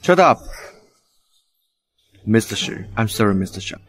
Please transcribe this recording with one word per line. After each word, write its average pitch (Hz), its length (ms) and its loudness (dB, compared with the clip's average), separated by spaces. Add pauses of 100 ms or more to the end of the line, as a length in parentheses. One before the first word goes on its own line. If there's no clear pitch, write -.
Shut 180 160 2
up! 165 200 6 (1900)
Mister 107 320 0
Shi, - 200 -8 (200)
I'm 110 120 0
sorry, 104 260 0
Mister 95 260 -4
Shi. - 140 -12 (140)